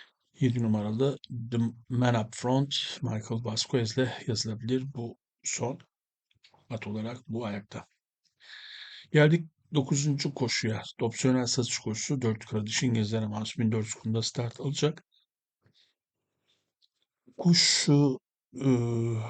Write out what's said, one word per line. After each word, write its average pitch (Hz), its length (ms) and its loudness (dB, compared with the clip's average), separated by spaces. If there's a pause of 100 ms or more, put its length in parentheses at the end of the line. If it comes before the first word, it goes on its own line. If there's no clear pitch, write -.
(400)
Yedi 123 240 2
numaralı 110 540 0 (340)
The 120 60 0 (320)
Man 120 360 2
Up - 100 -14
Front, 135 400 0 (260)
Michael 113 420 -4
Vasquez'le 117 840 -2
yazılabilir 117 680 -4
bu 120 240 -10 (260)
son - 360 -4 (880)
at 110 180 -8
olarak 110 300 -6 (100)
bu 117 180 -4
ayakta. 101 400 -8 (1300)
Geldik 156 360 6 (260)
dokuzuncu 143 600 0
koşuya. 113 480 -2 (200)
Opsiyonel 127 440 2
satış - 340 -2
koşusu. 123 420 -4
Dört 110 220 0
yukarı 107 220 -4
dişi 110 200 -2
İngilizlere 110 420 0
mahsus 107 300 -6
bin 113 140 2
dört 110 140 0
yüz 107 80 -8
kumda 113 280 -2
start 117 380 -4
alacak. 147 440 -2 (2250)
Koşu, 143 840 6 (340)
e, 135 160 2 (600)